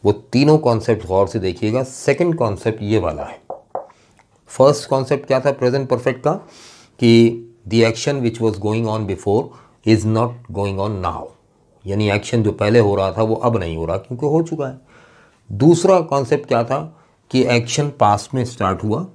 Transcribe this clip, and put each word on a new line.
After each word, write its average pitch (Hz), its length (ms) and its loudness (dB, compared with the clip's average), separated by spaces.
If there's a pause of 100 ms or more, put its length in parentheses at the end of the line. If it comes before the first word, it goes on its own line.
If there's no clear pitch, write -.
वो 104 60 6
तीनों 143 460 2
कॉन्सेप्ट 113 500 0
गौर 95 200 2
से 110 120 -6
देखिएगा। 104 440 -2
सेकंड 160 540 -2
कॉन्सेप्ट 107 440 -4
ये 104 180 0
वाला 80 240 -4
है। - 180 -16 (1040)
फर्स्ट 143 420 2
कॉन्सेप्ट 135 380 -2
क्या 131 120 0
था 139 120 0
प्रेजेंट 127 380 -2
परफेक्ट 127 340 -2
का, 147 100 0 (680)
कि 117 440 6 (240)
the 113 260 2
action 139 280 -4
which 117 200 -4
was 107 200 -2
going 107 240 -2
on 110 220 -4
before 98 360 -2 (440)
is 107 180 4
not 113 260 0 (200)
going 98 280 -4
on 101 220 -4
now, 87 220 -6 (640)
यानी 101 240 0
एक्शन 104 320 0
जो 104 80 0
पहले 107 280 2
हो 101 160 4
रहा 95 160 0
था 104 120 -2
वो 110 120 0
अब 117 220 -2
नहीं 82 200 -4
हो 82 80 -6
रहा 85 120 -4
क्योंकि 123 280 -10
हो 151 160 0
चुका 160 260 -6
है। 131 120 -14 (720)
दूसरा 170 480 4
कॉन्सेप्ट 143 480 -2
क्या 117 160 0
था 135 400 -6 (280)
कि 127 120 4
एक्शन 120 460 0
पास्ट 104 440 0
में 127 120 -2
स्टार्ट 92 380 -4
हुआ, 117 320 -4